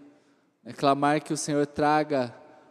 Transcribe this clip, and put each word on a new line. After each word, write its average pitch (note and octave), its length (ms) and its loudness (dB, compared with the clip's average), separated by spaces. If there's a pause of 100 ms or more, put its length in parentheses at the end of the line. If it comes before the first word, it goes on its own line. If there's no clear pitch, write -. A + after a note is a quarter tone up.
(640)
né? A#2 100 -16
Clamar C#3+ 500 2
que D#3+ 100 -6
o D3 40 -2
Senhor D3 300 -2
traga D3 680 0 (360)